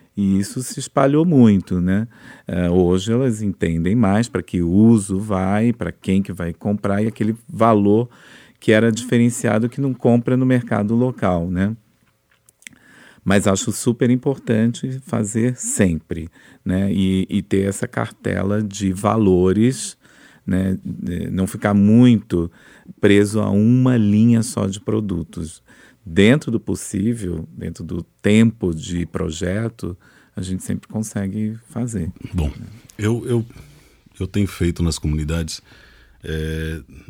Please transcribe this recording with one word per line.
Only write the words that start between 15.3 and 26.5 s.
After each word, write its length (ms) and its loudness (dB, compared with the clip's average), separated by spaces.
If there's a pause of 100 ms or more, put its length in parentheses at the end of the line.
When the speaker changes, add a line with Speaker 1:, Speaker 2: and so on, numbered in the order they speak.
Speaker 1:
sempre, 760 -2 (340)
né? 280 0
E, 360 0
e 140 -2
ter 260 0
essa 180 -6
cartela 760 -4
de 300 -4
valores, 1080 2 (480)
né? 360 -2
De 480 -8
não 160 -2
ficar 280 -2
muito 760 4 (500)
preso 400 4
a 100 0
uma 480 4
linha 440 4
só 240 -4
de 140 -6
produtos. 840 -6 (440)
Dentro 440 2